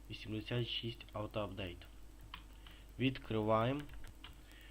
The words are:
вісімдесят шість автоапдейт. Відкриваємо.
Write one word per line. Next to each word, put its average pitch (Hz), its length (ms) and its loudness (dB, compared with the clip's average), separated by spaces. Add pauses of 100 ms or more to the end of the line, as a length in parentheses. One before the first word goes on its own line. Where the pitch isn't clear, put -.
вісімдесят 113 580 0
шість - 460 -2
автоапдейт. 101 720 -2 (1120)
Відкриваємо. 117 840 6 (880)